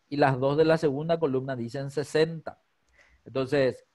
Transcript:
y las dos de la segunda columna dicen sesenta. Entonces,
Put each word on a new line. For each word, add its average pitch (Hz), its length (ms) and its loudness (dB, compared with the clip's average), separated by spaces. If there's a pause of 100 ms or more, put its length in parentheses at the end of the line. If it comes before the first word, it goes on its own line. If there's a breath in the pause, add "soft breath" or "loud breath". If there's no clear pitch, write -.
y 143 80 -8
las 135 240 4
dos 139 160 0
de 160 80 6
la 160 140 4
segunda 160 420 -2
columna 135 360 -2
dicen 135 340 -8
sesenta. 156 680 -2 (680 soft breath)
Entonces, 131 580 0 (100)